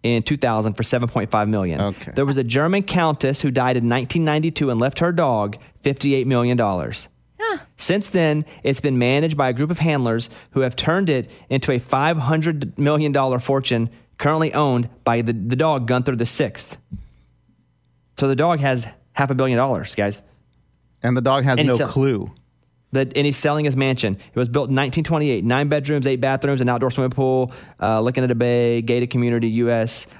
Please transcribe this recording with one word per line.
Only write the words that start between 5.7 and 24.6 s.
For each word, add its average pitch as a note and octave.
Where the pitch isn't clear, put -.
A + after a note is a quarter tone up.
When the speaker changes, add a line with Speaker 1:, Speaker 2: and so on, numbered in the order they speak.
Speaker 1:
fifty-eight C#3
million B2
dollars. F#2+
Speaker 3:
Huh. G#4
Speaker 1:
Since G3
then, D3+
it's C#3
been C3+
managed C#3+
by C#3
a B2
group D3
of E3+
handlers B2+
who C3+
have B2
turned F3+
it C3
into C3+
a B2
five D3
hundred D3+
million D3
dollar C3+
fortune B2
currently D#3
owned B2+
by A#2
the, A#2
the A#2
dog, D3
Gunther B2+
the A#2
sixth. -
So C#3
the C3+
dog D#3+
has B2+
half C#3
a C3+
billion B2+
dollars, A#2+
guys. G2+
Speaker 2:
And B2
the C3
dog C3+
has C3
Speaker 1:
And D3
Speaker 2:
no B2+
Speaker 1:
he's A#2
sell- C#3+
Speaker 2:
clue. C3+
Speaker 1:
The, C3+
and C#3+
he's C#3+
selling D3+
his C3+
mansion. B2+
It -
was B2
built B2+